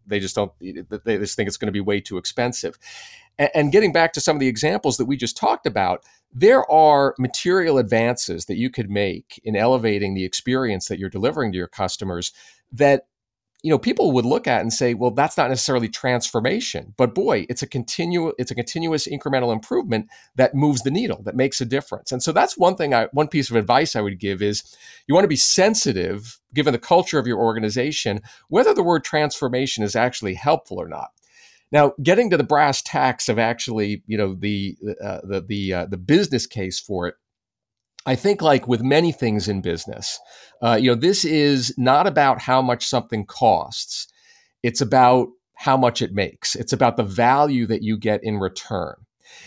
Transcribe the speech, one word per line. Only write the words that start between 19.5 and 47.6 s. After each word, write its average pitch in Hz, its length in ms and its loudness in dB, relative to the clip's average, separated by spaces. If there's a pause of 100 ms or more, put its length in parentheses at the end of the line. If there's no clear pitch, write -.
improvement 110 580 -4 (260)
that 131 180 2
moves 139 300 2
the 139 80 -2
needle, 190 320 -4
that 104 120 -6
makes 131 240 0
a 127 60 -2
difference. 120 460 -6
And 127 100 -4
so 165 100 -2
that's 370 240 2
one 190 200 4
thing 147 180 0
I, 113 200 2
one 147 140 2
piece 143 220 -2
of 117 60 -2
advice 120 400 2
I 113 60 0
would 101 180 -4
give 98 240 -4
is 104 200 -2 (440)
you 139 80 2
wanna 202 120 6
be 151 80 0
sensitive, 113 1040 0 (140)
given 143 180 2
the 120 60 0
culture - 400 2
of 123 80 0
your 117 140 -2
organization, 113 840 -2 (280)
whether 262 260 4
the 208 80 0
word 170 200 2
transformation 135 800 -2
is 101 120 -4
actually 113 400 -2
helpful - 440 -2
or 85 80 -8
not. 76 220 -12 (640)
Now, 143 300 4
getting 196 280 4
to 170 80 2
the 143 60 2
brass 147 400 2
tacks 135 440 -2
of 113 120 0
actually, 110 640 -2
you 107 140 -4
know, 95 160 -2
the, 98 420 -4 (260)
uh, 92 200 -8
the, 95 180 -6
the, 95 320 -6
uh, 87 140 -4
the 98 100 -8
business 139 480 0
case 95 340 -8
for 90 280 -6
it, 90 80 -8 (880)
I 135 100 0
think, 202 260 0
like 139 280 2
with 117 120 2
many 151 300 2
things 107 380 -2
in 98 100 -2
business, - 580 -8 (440)
uh, 117 180 4
you 127 100 4
know, 120 60 4
this 175 300 2
is 143 520 2
not 135 300 4
about 139 340 2
how 131 200 2
much 123 240 -2
something 113 400 -4
costs. - 840 -2 (560)
It's 117 160 -2
about 127 480 4 (280)
how 135 200 2
much 127 260 2
it 90 120 -4
makes. - 420 -4
It's - 160 -6
about 120 240 2
the 120 80 0
value 120 640 2